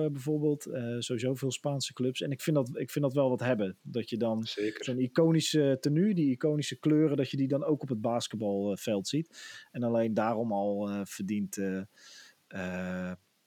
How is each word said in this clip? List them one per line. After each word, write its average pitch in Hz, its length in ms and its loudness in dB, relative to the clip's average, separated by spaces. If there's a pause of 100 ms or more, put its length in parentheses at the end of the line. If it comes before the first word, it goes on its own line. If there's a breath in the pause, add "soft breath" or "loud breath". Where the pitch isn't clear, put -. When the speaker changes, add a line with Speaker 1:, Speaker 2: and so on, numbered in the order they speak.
Speaker 1:
bijvoorbeeld. 147 580 0
Eh, 120 340 -6
sowieso 123 360 -2
veel 131 160 -2
Spaanse 143 420 -4
clubs. 127 280 -2
En 143 100 -2
ik 131 100 -6
vind 156 140 2
dat, 131 180 2
ik 139 180 -6
vind 147 140 0
dat 131 80 0
wel 135 160 4
wat 123 100 0
hebben. 104 420 0
Dat - 280 -4
je 117 80 -2
dan 110 260 0
Speaker 2:
Zeker. 107 420 -4
Speaker 1:
zo'n 127 140 -2
iconische 151 800 4
tenue, 165 340 2
die 156 180 4
iconische 147 480 0
kleuren, 151 380 4
dat 135 140 0
je 139 60 -4
die 135 100 0
dan 139 160 0
ook 151 180 2
op 135 80 -8
het 113 120 -2
basketbalveld 101 1080 0
ziet. - 340 -4 (300 loud breath)
En 120 120 -4
alleen 117 300 2
daarom 113 380 2
al, 101 380 0
eh, 101 140 -4
verdient, 101 540 -4
eh, 95 240 -2 (680 loud breath)
eh, 90 640 -6 (360)